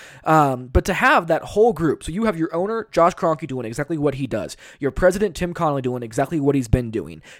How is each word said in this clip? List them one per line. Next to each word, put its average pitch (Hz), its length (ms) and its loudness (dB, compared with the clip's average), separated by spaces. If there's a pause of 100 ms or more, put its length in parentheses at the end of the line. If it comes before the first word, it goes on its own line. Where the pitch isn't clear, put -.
(240)
Um, 139 420 2
but 170 180 0
to 196 80 0
have 214 360 2
that 160 140 0
whole 220 300 2
group, 160 320 0
so - 80 -10
you 220 140 -2
have 196 100 0
your 160 180 -4
owner, 208 380 -4
Josh 170 220 4
Kroenke, 160 320 -2
doing 127 180 -8
exactly 143 320 -6
what 143 200 0
he 135 100 -4
does, 104 320 -6 (200)
your - 120 -2
president, 185 440 2
Tim 175 200 -4
Connelly, 147 260 -2
doing 123 220 -4
exactly 135 360 -2
what 143 160 2
he's 127 140 0
been 123 220 0
doing, 82 320 -8 (180)